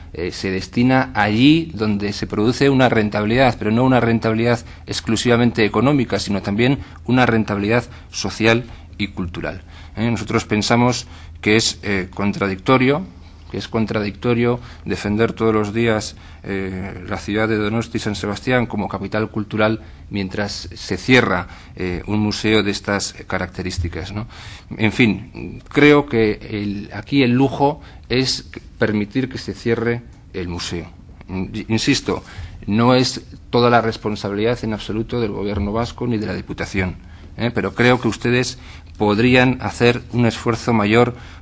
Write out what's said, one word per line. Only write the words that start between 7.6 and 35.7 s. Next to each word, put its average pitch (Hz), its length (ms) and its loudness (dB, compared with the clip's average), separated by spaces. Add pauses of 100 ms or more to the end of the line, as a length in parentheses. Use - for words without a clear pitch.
social 113 540 2 (340)
y 104 80 -4
cultural. 80 560 -8 (340)
¿Eh? 113 140 0
Nosotros 110 340 0
pensamos 120 640 2 (340)
que 107 160 4
es, - 260 2
eh, 95 300 -2
contradictorio, 127 920 0 (440)
que 101 80 -8
es 98 100 -10
contradictorio 117 920 0 (240)
defender 104 480 0
todos 113 200 2
los 104 220 0
días, 113 420 0 (280)
eh, 95 640 -8
la 98 100 -6
ciudad 107 300 0
de 110 80 2
Donosti 110 420 -2
San 107 160 -4
Sebastián 110 520 0
como 104 220 -4
capital 101 400 -4
cultural 110 520 0 (280)
mientras 101 640 -6
se - 240 -8
cierra, 101 520 2 (260)
eh, 90 320 -4
un 104 140 0
museo 107 420 2
de 101 80 0
estas 98 440 -4 (120)
características, 90 880 -6
¿no? 107 140 -6 (500)
En 107 160 2
fin, 101 760 0
creo 147 380 6
que 110 320 0 (120)
el, 104 440 -6
aquí 139 280 0
el 120 100 4
lujo 139 480 2 (280)
es 131 400 -2 (300)
permitir 107 500 0
que 120 100 -10
se - 140 -10
cierre 117 500 -2 (300)
el 90 160 -6
museo. 85 400 -8 (800)
Insisto, 110 540 0 (440)
no 117 280 4
es 127 280 0 (280)
toda 120 200 4
la 120 100 6
responsabilidad 107 840 -2
en 110 120 -4
absoluto 110 460 -4
del 107 120 -2
gobierno 101 400 -4